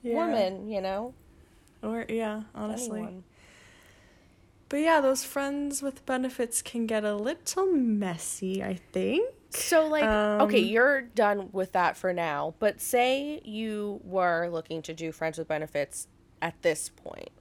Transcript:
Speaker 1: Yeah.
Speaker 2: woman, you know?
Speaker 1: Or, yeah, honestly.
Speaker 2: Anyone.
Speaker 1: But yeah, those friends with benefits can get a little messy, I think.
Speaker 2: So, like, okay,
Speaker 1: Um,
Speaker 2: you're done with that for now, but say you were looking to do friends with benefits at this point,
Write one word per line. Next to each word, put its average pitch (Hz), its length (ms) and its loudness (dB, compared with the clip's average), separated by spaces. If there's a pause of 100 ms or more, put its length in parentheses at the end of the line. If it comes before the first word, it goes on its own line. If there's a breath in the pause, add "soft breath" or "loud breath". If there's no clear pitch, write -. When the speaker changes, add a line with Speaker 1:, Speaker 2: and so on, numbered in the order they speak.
Speaker 1:
Yeah. 240 140 -2
Speaker 2:
woman, 214 540 0
you 208 120 -4
know? 202 320 -4 (720 soft breath)
Speaker 1:
Or, 226 260 -4
yeah, 220 340 -4 (120)
honestly. 220 440 -6
Speaker 2:
Anyone. 185 240 -10 (1500 soft breath)
Speaker 1:
But 285 120 0
yeah, 320 200 6
those 269 220 2
friends 277 580 -4
with 269 240 -6
benefits 254 560 -2
can 233 260 -4
get 220 180 0
a 208 100 0
little 311 520 -2
messy, 196 960 0
I 190 120 -4 (160)
think. 269 420 0 (160)
Speaker 2:
So, 311 380 4
like, 302 160 2
okay, 208 580 4
Speaker 1:
Um, 220 60 2
Speaker 2:
you're 254 340 4
done 208 520 2
with 190 180 -2
that 175 240 2
for 185 160 -2
now, 160 480 -2
but 208 220 2
say 269 640 0
you 214 580 -6
were 175 480 2
looking 160 320 -6
to 160 100 -10
do 160 180 -6
friends 160 260 -4
with 160 100 -6
benefits 151 600 -4 (340)
at 165 200 -4
this 156 280 0
point, - 400 -16 (120)